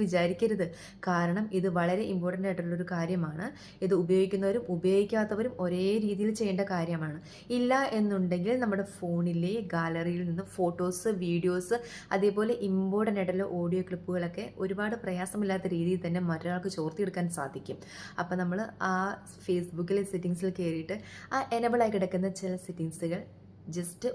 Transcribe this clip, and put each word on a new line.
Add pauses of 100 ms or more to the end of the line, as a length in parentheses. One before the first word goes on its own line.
വിചാരിക്കരുത്. (420)
കാരണം (120)
ഇത്
വളരെ (100)
ഇമ്പോർട്ടന്റ്
ആയിട്ടുള്ളൊരു
കാര്യമാണ്. (400)
ഇത്
ഉപയോഗിക്കുന്നവരും (120)
ഉപയോഗിക്കാത്തവരും (120)
ഒരേ (200)
രീതിയിൽ (100)
ചെയ്യേണ്ട
കാര്യമാണ്. (380)
ഇല്ല (280)
എന്നുണ്ടെങ്കിൽ
നമ്മുടെ (120)
ഫോണിലെ (220)
ഗാലറിയിൽ
നിന്ന് (100)
ഫോട്ടോസ്, (160)
വീഡിയോസ്, (400)
അതേപോലെ (160)
ഇമ്പോർട്ടന്റ്
ആയിട്ടുള്ള (140)
ഓഡിയോ
ക്ലിപ്പുകളൊക്കെ (200)
ഒരുപാട്
പ്രയാസമില്ലാത്ത
രീതിയിൽ
തന്നെ
മറ്റൊരാൾക്ക്
ചോർത്തിയെടുക്കാൻ (100)
സാധിക്കും. (440)
അപ്പം
നമ്മൾ (320)
ആ (520)
Facebook-ലെ (100)
സെറ്റിംഗ്സിൽ (100)
കയറിയിട്ട് (380)
ആ (200)
എനേബിൾ
ആയി
കിടക്കുന്ന (120)
ചില (120)
സെറ്റിംഗ്സുകൾ (560)
just